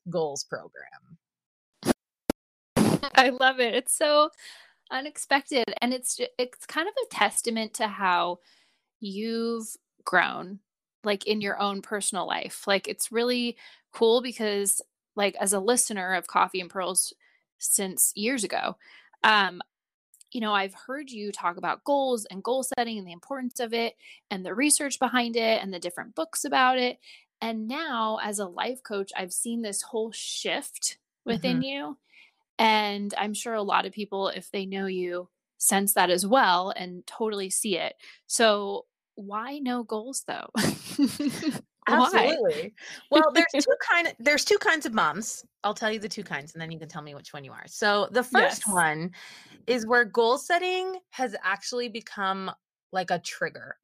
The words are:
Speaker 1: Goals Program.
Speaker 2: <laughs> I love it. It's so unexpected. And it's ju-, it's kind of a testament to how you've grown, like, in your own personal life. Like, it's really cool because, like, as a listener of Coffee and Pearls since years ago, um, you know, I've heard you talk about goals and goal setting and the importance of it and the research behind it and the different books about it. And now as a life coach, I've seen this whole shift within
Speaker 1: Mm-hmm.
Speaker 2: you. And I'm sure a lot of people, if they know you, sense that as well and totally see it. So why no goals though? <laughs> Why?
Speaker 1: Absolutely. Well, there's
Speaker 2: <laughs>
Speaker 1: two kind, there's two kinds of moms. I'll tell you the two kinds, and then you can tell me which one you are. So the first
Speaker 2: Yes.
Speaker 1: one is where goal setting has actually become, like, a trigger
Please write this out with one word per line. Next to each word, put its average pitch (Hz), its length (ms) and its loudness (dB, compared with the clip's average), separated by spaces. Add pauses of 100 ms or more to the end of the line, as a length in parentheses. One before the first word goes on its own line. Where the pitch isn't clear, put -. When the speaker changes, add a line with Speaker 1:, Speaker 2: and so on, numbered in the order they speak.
(100)
Speaker 1:
Goals 156 340 -2
Program. - 760 -14 (1600)
Speaker 2:
<laughs> - 0 -
I 262 540 6
love 262 300 4
it. 233 140 2
It's 247 200 0
so 294 360 6 (600)
unexpected. 277 720 0 (180)
And 247 120 2
it's 254 220 -4
ju-, - 100 -4 (120)
it's - 280 -4
kind 320 220 -2
of 440 140 -8
a - 120 -8
testament 214 640 0
to 214 120 0
how 175 520 0 (600)
you've 226 760 -4 (280)
grown, 175 560 0 (440)
like, 208 220 0
in 214 160 0
your 202 180 -2
own 196 220 -2
personal 196 440 -4
life. - 400 -6
Like, 196 220 2
it's - 240 -6
really 240 440 0 (360)
cool 233 300 4
because, 208 600 -2 (340)
like, 202 200 2
as 202 160 0
a 202 80 2
listener 196 540 2
of 175 140 -2
Coffee 180 320 2
and 175 100 -10
Pearls 185 440 -2 (440)
since - 580 0
years 220 280 -2
ago, - 320 -4 (480)
um, 196 380 4 (680)
you 247 80 -4
know, 214 140 0
I've 196 200 0
heard 269 360 -12
you 208 220 -8
talk 175 240 -4
about 180 280 -4
goals 262 420 0
and 190 160 -12
goal 262 200 -2
setting 233 360 -4
and 190 80 -12
the 175 60 -16
importance 254 480 -10
of 233 140 -4
it 233 220 -2 (340)
and 190 140 -6
the 233 100 -6
research 285 440 0
behind 240 380 0
it 226 260 2
and 196 100 -6
the 175 80 -8
different - 340 -10
books - 300 -6
about 262 340 4
it. 247 200 -2 (420)
And 220 280 -4
now 240 540 -2
as 208 160 -4
a 202 100 -4
life 233 340 -4
coach, 196 340 -4
I've 185 160 -6
seen 233 300 -4
this 202 200 -6
whole 220 300 -6
shift - 840 -6 (260)
within 247 360 0
Speaker 1:
Mm-hmm. - 20 -2
Speaker 2:
you. 277 360 -6 (600)
And 208 600 2
I'm 208 160 -4
sure 226 200 -6
a 214 80 -2
lot 190 240 2
of 190 60 -10
people, 196 360 -4
if - 220 -8
they 196 160 -4
know 196 200 -4
you, 180 440 -4 (280)
sense 202 360 2
that 180 160 6
as 185 160 2
well 190 500 4
and 180 300 -10
totally 202 440 -4
see 185 280 0
it. 160 180 -4 (300)
So 208 600 2 (300)
why 220 440 -8
no 247 240 -2
goals 226 420 -6
though? - 280 -8
<laughs> - 1080 0 (240)
Why? 311 500 4
Speaker 1:
Absolutely. 175 380 0 (360)
Well, 302 220 8
there's 330 220 4
Speaker 2:
<laughs> 262 40 4
Speaker 1:
two 508 160 4 (160)
kind, 339 280 2
there's 285 260 2
two 415 140 6
kinds 320 260 2
of 247 80 -4
moms. 180 520 0 (200)
I'll 208 100 0
tell 214 160 -2
you 220 80 -4
the 208 100 -8
two - 140 -8
kinds, 151 300 -8
and 165 80 -14
then 160 100 -8
you 165 80 -10
can 156 100 -14
tell 156 140 -12
me 147 120 -14
which 135 180 -18
one 143 120 -12
you 127 80 -16
are. - 140 -16
So 208 460 2
the 247 100 2
first 392 420 2
Speaker 2:
Yes. - 40 -2
Speaker 1:
one 170 440 2 (540)
is 226 200 0
where 240 180 6
goal 233 340 4
setting 370 600 0 (120)
has - 340 -4
actually 214 460 -2
become, 190 600 -4 (420)
like, 185 200 -2
a 175 80 0
trigger 139 640 -8